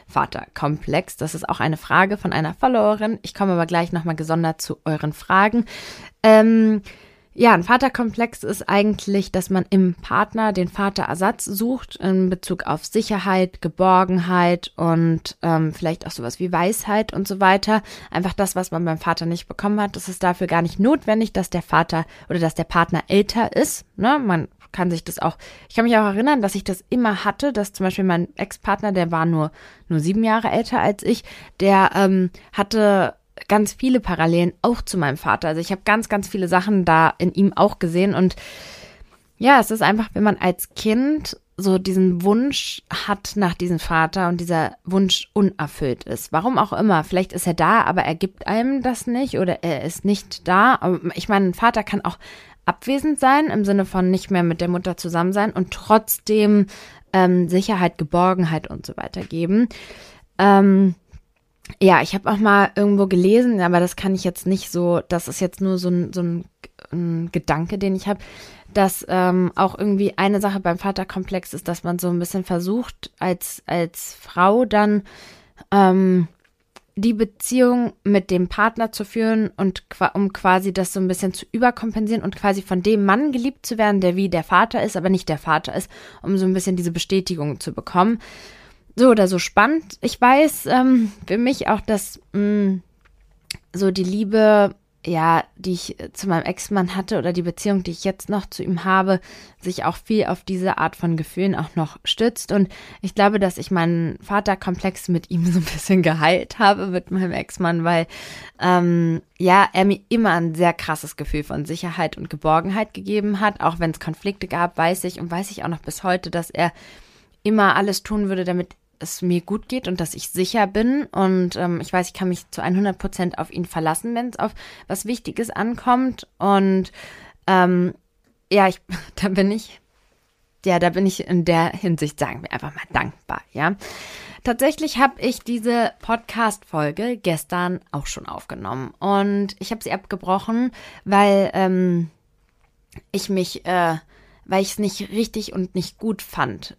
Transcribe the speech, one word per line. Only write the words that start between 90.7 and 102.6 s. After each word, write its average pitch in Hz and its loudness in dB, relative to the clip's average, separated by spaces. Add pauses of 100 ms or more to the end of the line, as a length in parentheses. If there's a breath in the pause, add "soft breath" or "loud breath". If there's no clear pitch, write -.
für 196 -2
mich 247 -2
auch, 202 0
dass, - -4 (120)
mh, 202 0 (960)
so 190 0
die 190 -2
Liebe, 208 4 (280)
ja, 165 2 (140)
die 185 -4
ich, - -10
äh, - -16
zu 196 -8
meinem 165 2
Ex-Mann 185 -2
hatte 190 -4
oder 170 -2
die 175 -2
Beziehung, 185 -2
die 180 -8
ich 165 -12
jetzt 190 -6
noch 202 -4
zu - -12
ihm 170 -4
habe, 190 2 (400 loud breath)
sich - -8
auch 170 -2
viel 214 0
auf - -4
diese 185 -4
Art 165 -2
von 165 -2
Gefühlen 175 -2
auch 151 -6
noch 156 -4
stützt. - -2
Und 196 2 (320 loud breath)